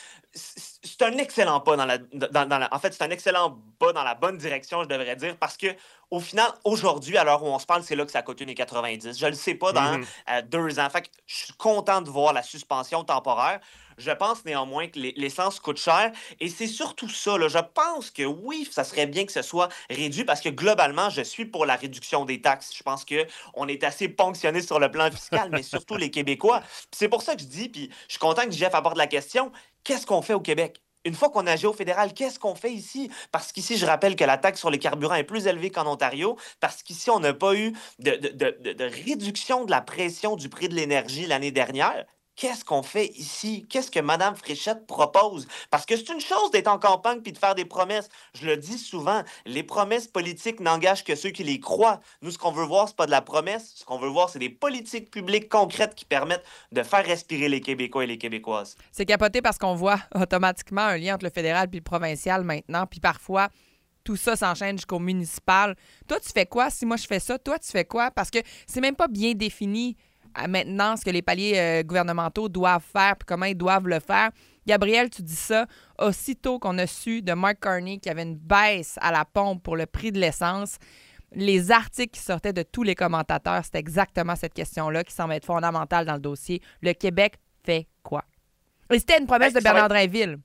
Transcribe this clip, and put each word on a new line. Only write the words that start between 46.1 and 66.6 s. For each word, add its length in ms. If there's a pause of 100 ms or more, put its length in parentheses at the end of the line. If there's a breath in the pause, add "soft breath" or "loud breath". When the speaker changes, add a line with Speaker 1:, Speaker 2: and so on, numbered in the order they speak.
Speaker 1:
chose 300
d'être 180
en 100
campagne 420
puis 120
de 60
faire 160
des 120
promesses. 420 (240 loud breath)
Je 140
le 100
dis 220
souvent, 440 (220 loud breath)
les 180
promesses 440
politiques 520
n'engagent 460
que 120
ceux 140
qui 140
les 160
croient. 400 (220 soft breath)
Nous, 80
ce 80
qu'on 140
veut 120
voir, 240
c'est 80
pas 80
de 60
la 100
promesse. 540
Ce 100
qu'on 140
veut 100
voir, 220
c'est 80
des 100
politiques 600
publiques 400
concrètes 440
qui 120
permettent 400 (260 loud breath)
de 100
faire 220
respirer 460
les 100
Québécois 440
et 20
les 100
Québécoises. 580 (160 soft breath)
Speaker 3:
C'est 140
capoté 380
parce 160
qu'on 160
voit 240 (160)
automatiquement 640
un 160
lien 200
entre 100
le 60
fédéral 360
puis 120
le 40
provincial 580
maintenant. 440
Puis 140
parfois, 500 (520 soft breath)
tout 140
ça 180
s'enchaîne 440
jusqu'au 220
municipal. 760 (320 soft breath)
Toi, 120
tu 100
fais 160
quoi 240